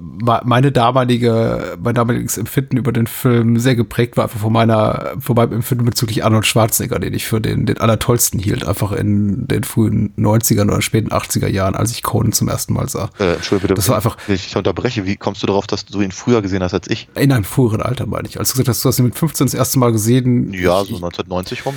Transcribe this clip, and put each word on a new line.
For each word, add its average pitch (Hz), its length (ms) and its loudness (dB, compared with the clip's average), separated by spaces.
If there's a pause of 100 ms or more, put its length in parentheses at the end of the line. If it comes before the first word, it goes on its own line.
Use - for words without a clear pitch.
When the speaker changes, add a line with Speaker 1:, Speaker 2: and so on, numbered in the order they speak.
Speaker 1:
ma-, 101 440 0
meine 123 260 4
damalige, 117 1120 2
mein 117 120 0
damaliges 117 440 0
Empfinden 131 380 -2
über 113 160 0
den 113 140 2
Film 117 520 2
sehr 127 160 2
geprägt 120 420 0
war - 80 2
einfach 107 160 -6
von 110 120 0
meiner, 113 680 2
von - 180 -2
meinem - 180 2
Empfinden 120 320 -2
bezüglich - 380 -2
Arnold 110 220 2
Schwarzenegger, - 520 0
den 90 160 -4
ich - 120 -6
für 110 140 0
den, 107 260 -2
den 113 120 0
allertollsten - 600 2
hielt, 98 280 -2
einfach 98 260 -2
in 101 560 0
den 107 160 0
frühen 107 520 0
neunzigern 107 540 2
oder 101 120 0
späten - 300 0
achtziger - 360 -2
Jahren, 98 260 0
als 113 160 -2
ich - 120 -8
Conan 110 300 0
zum - 160 0
ersten - 260 -4
Mal - 140 -2
sah. - 300 -6
Speaker 2:
Äh, 87 160 2
Entschuldigung, 95 340 0
bitte, 95 60 2
Speaker 1:
Das 92 140 0
war 120 80 2
einfach 104 200 -2 (100)
Speaker 2:
wenn 101 100 0
ich 92 80 -4
dich - 120 -6
unterbreche. 98 500 -2
Wie 101 100 -2
kommst - 260 -6
du - 40 -2
darauf, 98 200 2
dass - 200 -6
du 98 160 -4
ihn 95 100 -2
früher 117 300 0
gesehen 95 200 -2
hast 90 120 -2
als 90 140 -4
ich? - 260 -6
Speaker 1:
In 139 180 4
einem 110 120 0
früheren 110 380 0
Alter, 120 240 -4
meine - 220 -6
ich. - 100 -12
Als - 120 -4
du - 40 -2
gesagt 127 140 0
hast, - 160 0
du 135 40 2
hast 120 100 0
ihn 123 80 4
mit 113 100 -2
fünfzehn 151 300 0
das - 80 -2
erste 127 240 0
Mal 120 140 4
gesehen. 123 600 2
Speaker 2:
Ja, 90 300 2
Speaker 1:
Ich, 95 60 -6
Speaker 2:
so 90 100 -6
neunzehnhundertneunzig 92 680 -6
rum, 139 100 -4